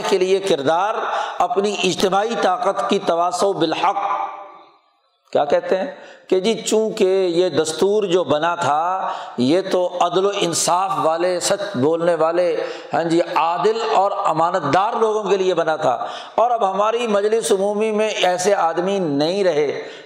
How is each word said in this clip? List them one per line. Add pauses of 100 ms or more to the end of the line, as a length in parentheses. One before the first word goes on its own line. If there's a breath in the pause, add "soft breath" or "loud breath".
کے
لیے
کردار، (460 loud breath)
اپنی
اجتماعی
طاقت
کی
تواصوا
بالحق (1400)
کیا
کہتے
ہیں (400 loud breath)
کہ
جی (120)
چونکہ
یہ
دستور
جو
بنا
تھا، (260 loud breath)
یہ (100)
تو (220)
عدل
و (100)
انصاف
والے،
سچ (120)
بولنے
والے، (380 loud breath)
ہاں
جی، (160)
عادل (120)
اور (140)
امانت
دار
لوگوں
کے
لیے
بنا
تھا، (280 loud breath)
اور
اب
ہماری
مجلس
عمومی
میں
ایسے
آدمی
نہیں
رہے، (380 loud breath)